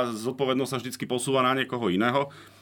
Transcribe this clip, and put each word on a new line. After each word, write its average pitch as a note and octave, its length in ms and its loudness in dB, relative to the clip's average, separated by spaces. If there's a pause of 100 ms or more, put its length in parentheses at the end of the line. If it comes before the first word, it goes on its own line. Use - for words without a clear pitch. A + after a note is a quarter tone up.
a A#2+ 80 0
zodpovednosť C3 640 0
sa B2+ 100 -2
vždycky B2 240 -8
posúva B2+ 400 2
na B2+ 80 4
niekoho A#2+ 320 -2
iného, A#2+ 460 2 (300)